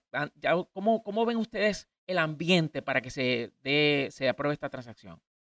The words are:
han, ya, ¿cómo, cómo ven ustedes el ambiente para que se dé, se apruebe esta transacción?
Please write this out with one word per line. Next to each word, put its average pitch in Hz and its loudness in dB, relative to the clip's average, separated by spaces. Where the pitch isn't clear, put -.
han, 143 -4
ya, 143 2
¿cómo, 214 0
cómo 214 0
ven 233 0
ustedes 214 -2
el 185 -2
ambiente 160 2
para 131 -2
que 131 -8
se 123 -2
dé, 143 2
se 135 -2
apruebe 143 0
esta 147 -8
transacción? 113 -14